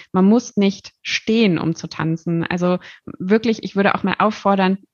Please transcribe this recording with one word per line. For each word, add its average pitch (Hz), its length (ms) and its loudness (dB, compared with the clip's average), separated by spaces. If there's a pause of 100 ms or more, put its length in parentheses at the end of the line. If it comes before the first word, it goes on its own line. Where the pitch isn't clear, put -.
(140)
Man 185 120 4
muss 226 320 2
nicht 196 360 -2 (100)
stehen, 220 560 0
um 165 160 -2
zu - 120 -12
tanzen. 165 560 -4
Also 180 360 0 (400)
wirklich, 220 440 0
ich - 120 -12
würde 196 180 2
auch - 100 -2
mal 185 140 -2
auffordern, 196 600 0 (160)